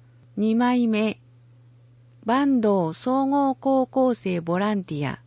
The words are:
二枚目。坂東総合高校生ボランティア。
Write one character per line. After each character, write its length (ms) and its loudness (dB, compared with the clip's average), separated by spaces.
二 200 0
枚 320 2
目。 320 -2
坂 200 0
東 520 2
総 300 -2
合 280 0
高 320 0
校 260 2
生 280 -4
ボ 180 -2
ラ 140 0
ン 100 -4
テ 120 -8
ィ 140 -2
ア。 180 -8